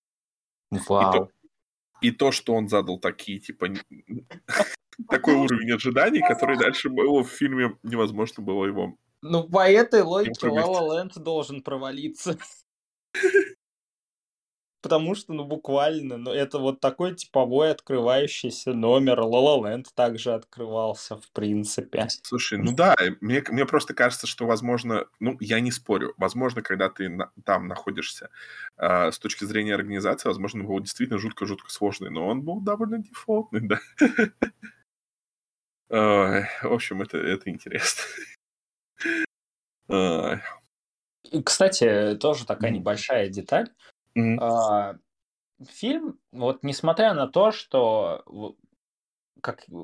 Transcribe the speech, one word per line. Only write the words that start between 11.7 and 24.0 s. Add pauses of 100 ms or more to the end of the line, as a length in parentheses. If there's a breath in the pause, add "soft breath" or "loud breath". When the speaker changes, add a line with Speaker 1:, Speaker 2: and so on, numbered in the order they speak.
Speaker 2:
<laughs> (1300)
Потому
что,
ну,
буквально,
ну,
это
вот
такой
типовой
открывающийся
номер.
La
La
Land (100)
также
открывался,
в
принципе. (120)
Speaker 1:
Слушай,
ну
да, (260)
мне,
мне
просто
кажется,